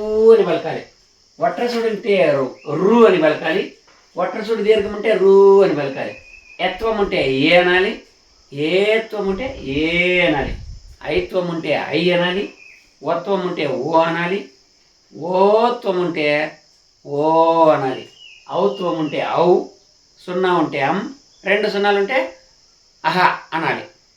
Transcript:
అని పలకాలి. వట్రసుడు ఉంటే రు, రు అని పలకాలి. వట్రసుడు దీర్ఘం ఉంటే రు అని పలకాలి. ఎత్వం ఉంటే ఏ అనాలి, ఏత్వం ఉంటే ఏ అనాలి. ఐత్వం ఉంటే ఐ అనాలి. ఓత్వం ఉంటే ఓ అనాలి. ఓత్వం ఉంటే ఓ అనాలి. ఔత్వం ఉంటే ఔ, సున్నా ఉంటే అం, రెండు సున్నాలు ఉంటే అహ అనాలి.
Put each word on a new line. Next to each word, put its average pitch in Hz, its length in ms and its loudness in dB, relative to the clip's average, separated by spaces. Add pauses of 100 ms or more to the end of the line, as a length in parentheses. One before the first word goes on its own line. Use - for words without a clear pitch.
(340)
అని 202 180 4
పలకాలి. - 320 -6 (560)
వట్రసుడు 233 520 -2
ఉంటే 202 240 -2 (180)
రు, 135 100 -2 (360)
రు 214 180 4 (100)
అని 180 160 2
పలకాలి. 160 380 -2 (540)
వట్రసుడు 202 520 -4
దీర్ఘం 214 300 2
ఉంటే 220 140 0 (100)
రు 196 100 6 (340)
అని 160 140 0
పలకాలి. - 340 -6 (520)
ఎత్వం 214 380 -4
ఉంటే 180 160 -2 (260)
ఏ - 20 2 (140)
అనాలి, 185 320 2 (580)
ఏత్వం 196 800 -2
ఉంటే 254 160 -6 (300)
ఏ 156 80 0 (420)
అనాలి. 139 260 -2 (600)
ఐత్వం 180 380 -4
ఉంటే 160 180 -6 (280)
ఐ - 20 0 (140)
అనాలి. 180 280 -2 (680)
ఓత్వం 185 360 -4
ఉంటే 160 180 -4 (200)
ఓ 165 80 -4 (140)
అనాలి. 170 320 -4 (1000)
ఓత్వం 214 640 2
ఉంటే 165 220 -2 (800)
ఓ 143 180 -4 (520)
అనాలి. 135 300 -4 (560)
ఔత్వం 196 420 -2
ఉంటే 147 180 -4 (220)
ఔ, 175 40 2 (720)
సున్నా 180 300 -2 (100)
ఉంటే 143 280 -4
అం, 185 100 -2 (500)
రెండు 208 240 0
సున్నాలు 202 300 0
ఉంటే 202 160 -2 (840)
అహ 160 160 -2 (360)
అనాలి. 131 300 -6 (320)